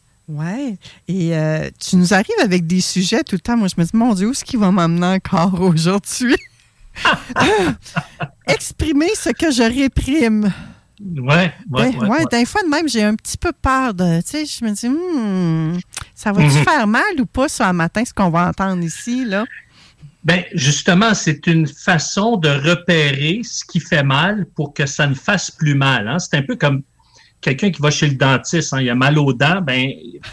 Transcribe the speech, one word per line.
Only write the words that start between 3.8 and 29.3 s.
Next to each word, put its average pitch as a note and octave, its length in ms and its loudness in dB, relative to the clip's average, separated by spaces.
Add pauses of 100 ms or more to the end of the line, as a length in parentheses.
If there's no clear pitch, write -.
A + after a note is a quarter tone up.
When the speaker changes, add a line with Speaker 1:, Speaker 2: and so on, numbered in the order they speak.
Speaker 1:
me E3+ 40 4
dis, « E3+ 100 -4
Mon A3+ 200 4
Dieu, G3 140 0
où - 20 0
est-ce - 140 -6
qu'il A#3+ 160 -2
va F#3+ 100 4
m'emmener F3 360 2
encore F#3 540 0
aujourd'hui ? » F#3+ 760 0 (580)
<laughs> - 1500 -4
Exprimer D#4 680 0
ce - 160 -4
que D#4 200 0
je B3 120 2
réprime. A#3 880 2 (480)
Speaker 2:
Ouais, E3+ 260 -8
ouais, E3 260 4 (160)
Speaker 1:
Ben, B2+ 100 -2 (120)
Speaker 2:
ouais, A#3 60 -2
Speaker 1:
ouais, A3 120 0
Speaker 2:
ouais. D4+ 220 2
Speaker 1:
des A#3+ 160 2
fois G#4 160 -2
de F4 60 0
même, D4+ 200 0
j'ai A3+ 140 0
un G#3 140 2
petit - 200 -10
peu F4 160 -2
peur C4 400 0
de, F3 300 2
tu - 60 -8
sais, D4+ 180 -4
je - 180 -10
me A3 80 -2
dis, « A#3 160 -4
Hmm, F#3+ 880 0 (360)
ça - 180 -4
va-tu F3 140 4 (120)
Speaker 2:
Mhm. D3+ 60 4
Speaker 1:
faire D4+ 220 4
mal C#4+ 340 0
ou G#3 60 0
pas, C4 220 -2
ça, G#3+ 200 0
un F#3 60 2
matin, E3+ 300 0
ce - 100 -10
qu'on F#3+ 160 2
va F3 180 2
entendre F#3 340 -2
ici, A#3+ 420 -4
là ? » G#3 200 -2 (800)
Speaker 2:
Ben, F3 180 2 (120)
justement, F3+ 600 2
c'est - 320 -2
une D#3+ 220 4
façon G3 680 0
de D#3 120 2
repérer D#3 960 0
ce - 200 -10
qui - 140 -4
fait D3+ 240 0
mal E3 440 0 (100)
pour - 180 -6
que D3 120 -2
ça D3 200 -2
ne C3+ 80 0
fasse G3 380 -2
plus D3 220 0
mal, C3+ 340 2
hein. D3+ 100 -2
C'est - 180 -6
un C#3 60 0
peu A#3+ 140 -4
comme C#3 260 0 (600)
quelqu'un D3+ 280 0
qui D3+ 100 -6
va D3 120 2
chez D3+ 160 0
le C#3 80 0
dentiste, C3+ 560 0
hein, C3+ 80 -2
il B2+ 100 0
a A#2+ 60 0
mal C#3+ 220 2
aux C#3 160 2